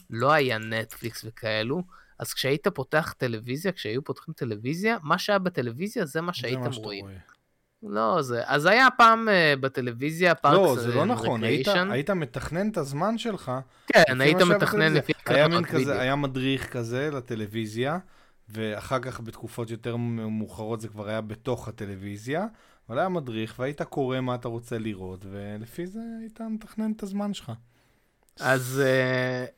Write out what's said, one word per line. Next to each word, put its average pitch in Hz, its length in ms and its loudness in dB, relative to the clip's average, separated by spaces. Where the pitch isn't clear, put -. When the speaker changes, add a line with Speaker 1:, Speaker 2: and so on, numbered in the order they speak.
Speaker 1:
לא 123 220 2
היה 135 260 4
נטפליקס 110 680 -6
וכאלו, 110 560 -2
אז - 140 -8
כשהיית 139 340 -2
פותח - 500 -2
טלוויזיה, 127 540 -4
כשהיו 127 320 -6
פותחים 151 300 -10
טלוויזיה, 147 680 -2
מה 156 140 2
שהיה 202 220 0
בטלוויזיה 180 680 -2
זה 156 160 -4
מה 175 100 -4
Speaker 2:
זה 175 80 -10
Speaker 1:
שהייתם 123 220 -2
Speaker 2:
מה 120 120 -2
שאתה 110 120 -10
Speaker 1:
רואים. 101 200 -8
Speaker 2:
רואה. 98 100 -14
Speaker 1:
לא, 208 380 2
זה... 120 240 -2
אז 143 200 2
היה 233 220 8
פעם, 226 320 8
אה, 170 300 6
בטלוויזיה, 135 760 0
Speaker 2:
לא, 160 320 8
Speaker 1:
Parks 120 40 -2
Speaker 2:
זה 120 160 0
לא 135 80 4
Speaker 1:
and - 20 4
Speaker 2:
נכון, 175 380 0
היית, 120 240 2
Speaker 1:
Recreation. 190 240 2
Speaker 2:
היית 139 180 -2
מתכנן 175 600 -2
את 214 80 -4
הזמן 156 400 -2
שלך 208 340 -6
Speaker 1:
כן, 190 220 8
Speaker 2:
לפי 131 140 2
Speaker 1:
היית 156 140 6
Speaker 2:
מה 185 80 6
שהיה 175 120 6
Speaker 1:
מתכנן - 100 2
Speaker 2:
בטלוויזיה. 151 40 6
Speaker 1:
לפי 151 140 -2
Speaker 2:
היה 135 200 4
Speaker 1:
הקטנות, 170 160 2
Speaker 2:
מין 165 100 -4
כזה, 143 120 2
Speaker 1:
בדיוק. 135 160 0
Speaker 2:
היה 131 160 0
מדריך 135 540 -2
כזה 123 440 -4
לטלוויזיה, 113 840 -4
ואחר 107 500 -4
כך 120 220 -8
בתקופות 113 480 -10
יותר 117 280 -6
מאוחרות 110 840 -4
זה 110 60 -10
כבר 101 200 -10
היה 110 140 -4
בתוך 110 460 -6
הטלוויזיה, 101 760 -6
אבל 117 100 -4
היה 180 100 0
מדריך, 120 500 -4
והיית 139 220 -4
קורא 131 380 -2
מה 127 160 -2
אתה 120 120 -8
רוצה 117 300 -6
לראות, 95 520 -8
ולפי 104 580 -10
זה 202 120 -12
היית 220 200 -14
מתכנן 220 500 -6
את 214 120 -6
הזמן 202 300 -4
שלך. - 180 -10
Speaker 1:
אז, 131 440 2
אה, 127 600 2